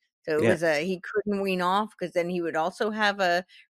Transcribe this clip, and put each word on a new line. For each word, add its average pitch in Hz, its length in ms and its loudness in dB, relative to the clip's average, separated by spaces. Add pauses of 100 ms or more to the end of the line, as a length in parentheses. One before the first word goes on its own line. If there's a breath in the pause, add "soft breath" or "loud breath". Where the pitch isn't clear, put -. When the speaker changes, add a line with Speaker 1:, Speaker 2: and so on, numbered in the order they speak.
(240)
Speaker 1:
So 156 140 0
it - 40 2
Speaker 2:
Yeah. 110 100 6
Speaker 1:
was 160 100 2
a, 156 240 2
he 185 140 -4
couldn't 202 420 -4
wean 190 180 -2
off, 196 360 0
'cause 180 160 -8
then 175 180 -2
he 180 100 -2
would 160 140 -4
also 190 360 -2
have 208 280 0
a 180 260 2 (240 soft breath)